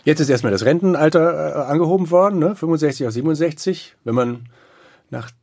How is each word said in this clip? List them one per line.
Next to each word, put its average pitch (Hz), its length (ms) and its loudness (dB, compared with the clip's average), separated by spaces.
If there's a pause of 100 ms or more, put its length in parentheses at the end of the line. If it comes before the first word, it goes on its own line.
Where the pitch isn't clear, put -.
Jetzt 156 160 2
ist 139 100 0
erstmal 120 220 0
das 98 120 0
Rentenalter, 156 920 2
äh, 139 160 -4
angehoben 170 400 0
worden, 190 260 4
ne? 180 180 0
Fünfundsechzig 151 520 -2
auf 110 60 -6
siebenundsechzig. 156 880 -4
Wenn 117 100 -4
man 120 320 -2 (640)
nach 120 220 -12 (120)